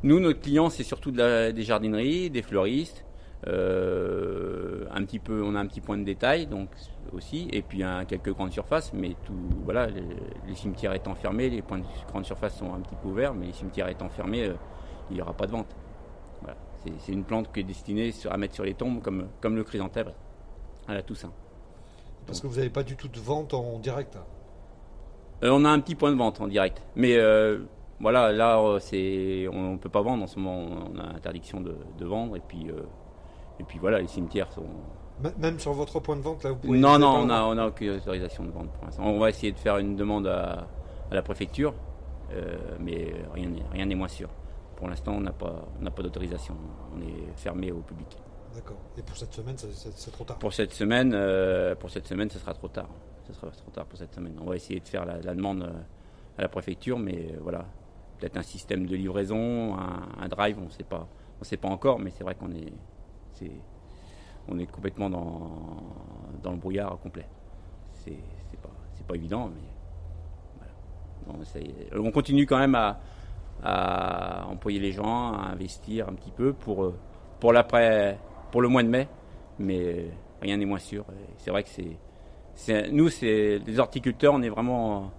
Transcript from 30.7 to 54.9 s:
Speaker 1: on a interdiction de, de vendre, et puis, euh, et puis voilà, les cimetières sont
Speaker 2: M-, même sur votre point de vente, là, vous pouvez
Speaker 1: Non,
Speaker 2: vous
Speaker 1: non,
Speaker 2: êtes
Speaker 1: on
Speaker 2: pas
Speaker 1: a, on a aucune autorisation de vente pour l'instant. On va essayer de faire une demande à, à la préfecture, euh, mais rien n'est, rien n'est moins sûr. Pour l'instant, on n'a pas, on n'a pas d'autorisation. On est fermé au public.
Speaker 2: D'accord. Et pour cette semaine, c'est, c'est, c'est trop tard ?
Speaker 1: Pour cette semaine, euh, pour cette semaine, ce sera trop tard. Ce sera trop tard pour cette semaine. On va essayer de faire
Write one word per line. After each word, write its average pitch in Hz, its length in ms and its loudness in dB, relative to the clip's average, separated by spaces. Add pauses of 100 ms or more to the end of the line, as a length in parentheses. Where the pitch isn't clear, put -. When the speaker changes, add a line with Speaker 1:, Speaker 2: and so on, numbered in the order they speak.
Speaker 1:
on 92 60 -8
a 85 160 -8
interdiction 85 460 -8
de, 85 140 -6 (220)
de 85 80 -6
vendre, 107 320 -2
et 82 100 -8
puis, 80 220 -8
euh, 78 140 -8 (760)
et - 40 -8
puis 82 160 -10
voilà, 98 200 4
les 90 80 0
cimetières 92 440 -2
sont 85 140 -10 (580)
Speaker 2:
M-, 156 160 -2
même 160 200 0
sur 143 140 -2
votre 147 260 -2
point 151 160 -2
de 139 60 -4
vente, 156 220 -4
là, 135 80 0
vous 127 60 -2
pouvez 127 220 4
Speaker 1:
Non, 139 140 12
Speaker 2:
vous 147 60 12
Speaker 1:
non, 139 200 10
Speaker 2:
êtes 120 60 4
Speaker 1:
on - 20 4
Speaker 2:
pas 117 120 6
Speaker 1:
a, 110 60 4
on 113 120 4
a 113 100 4
aucune 107 220 -2
autorisation 95 540 -2
de 85 80 -6
vente 85 200 -8
pour - 140 -10
l'instant. 82 180 -6
On 107 160 4
va 110 100 8
essayer 107 220 0
de - 80 -8
faire 104 180 4
une 101 180 2
demande 101 300 2
à, 90 420 0 (420)
à - 60 -2
la 95 60 4
préfecture, 127 520 -2 (600)
euh, 87 240 -4 (220)
mais 85 340 -4 (200)
rien 90 160 -4
n'est, 85 220 -4
rien 95 140 -2
n'est 95 100 0
moins 92 120 0
sûr. 90 220 -8 (460)
Pour 90 140 -6
l'instant, 104 240 -4
on 104 80 0
n'a 92 120 -2
pas, 82 340 -6 (120)
on 92 40 -4
n'a 95 80 -4
pas 95 100 -6
d'autorisation. 87 540 -6 (400)
On 85 60 -8
est 80 340 -8
fermé 92 360 -4
au 85 100 -6
public. 80 360 -12 (360)
Speaker 2:
D'accord. 107 240 -12 (200)
Et 117 40 -10
pour - 140 -10
cette 117 180 -10
semaine, 127 240 -8
c'est, 104 160 -10
c'est, 107 240 -10
c'est - 140 -12
trop 117 140 -10
tard ? 113 120 -8
Speaker 1:
Pour 104 160 -2
cette 104 200 0
semaine, 120 400 4
euh, 95 600 4
pour 92 160 -6
cette - 180 -6
semaine, 101 220 0
ce 92 80 -10
sera 90 160 -8
trop - 140 -8
tard. - 220 -8 (380)
Ce - 60 -14
sera - 180 -12
trop - 200 -18
tard 78 140 -10
pour - 120 -16
cette 85 160 -12
semaine. 85 280 -10
On 82 40 -8
va 90 120 -2
essayer 90 220 -6
de - 80 -14
faire 92 180 -4